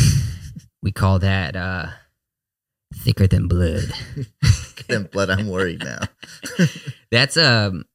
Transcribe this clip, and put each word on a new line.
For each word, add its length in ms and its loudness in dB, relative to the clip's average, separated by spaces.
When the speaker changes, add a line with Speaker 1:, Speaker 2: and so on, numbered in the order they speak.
Speaker 1:
We 100 -2
call 280 2
that, 360 0
uh, 320 -6
thicker 320 2
than 220 2
blood. 440 0
Speaker 2:
<laughs> 280 -8
Thicker 500 0
than 120 -2
blood. 260 -2
I'm 160 0
worried 360 -2
now. 180 -8
<laughs> 520 -2
Speaker 1:
That's, 260 2
um, 580 2